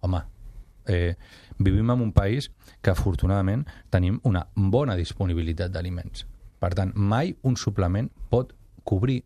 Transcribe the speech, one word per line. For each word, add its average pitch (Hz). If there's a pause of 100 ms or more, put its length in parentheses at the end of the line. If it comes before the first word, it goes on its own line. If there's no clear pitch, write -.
Home, 90 (640)
eh, 87 (420)
vivim 98
en 123
un 110
país 107 (300)
que 98
afortunadament 98 (240)
tenim 92
una 92
bona 104
disponibilitat 87
d'aliments. 90 (340)
Per 90
tant, 95
mai 110
un 127
suplement 101 (200)
pot 123 (300)
cobrir 123